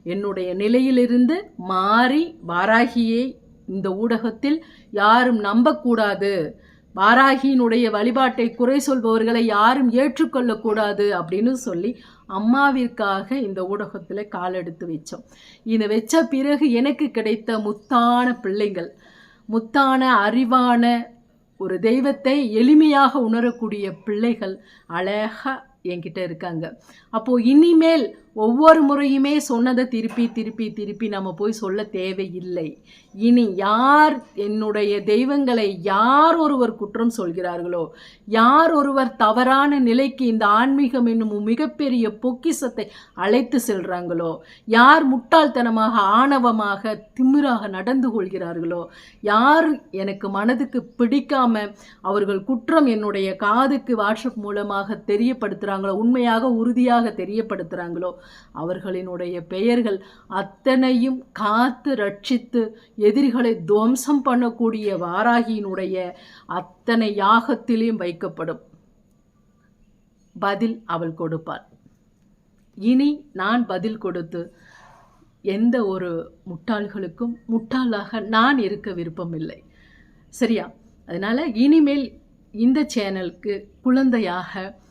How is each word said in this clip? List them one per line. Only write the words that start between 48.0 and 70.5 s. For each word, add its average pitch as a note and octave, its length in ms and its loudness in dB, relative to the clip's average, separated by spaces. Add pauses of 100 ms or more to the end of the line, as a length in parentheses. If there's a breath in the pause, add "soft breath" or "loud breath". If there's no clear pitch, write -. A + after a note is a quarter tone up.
கொள்கிறார்களோ, F3 800 -6 (300 loud breath)
யார் C4+ 720 2
எனக்கு G3 380 -6
மனதுக்கு A#3 720 -2
பிடிக்காம A#3 760 0 (260 loud breath)
அவர்கள் G3 440 -2
குற்றம் D4 420 0
என்னுடைய G3+ 500 -2
காதுக்கு A#3+ 600 0
WhatsApp G#3+ 380 -2
மூலமாக G3+ 720 -6
தெரியப்படுத்துறாங்களோ, G3+ 840 -2
உண்மையாக A#3 600 0
உறுதியாக A#3+ 600 0
தெரியப்படுத்துறாங்களோ, F3+ 1080 -8 (400 loud breath)
அவர்களினுடைய F3+ 840 -8
பெயர்கள் G3+ 600 -2 (260 loud breath)
அத்தனையும் B3+ 1040 0
காத்து A#3+ 600 -2
ரட்சித்து A3 760 -4 (260 loud breath)
எதிரிகளை A3+ 680 2
துவம்சம் B3 600 2
பண்ணக்கூடிய A3+ 720 -2
வாராகியினுடைய F#3+ 1120 -2 (340 loud breath)
அத்தனை G3+ 680 -2
யாகத்திலையும் A3+ 840 0
வைக்கப்படும். E3+ 640 -8 (1800)
பதில் G3+ 460 -2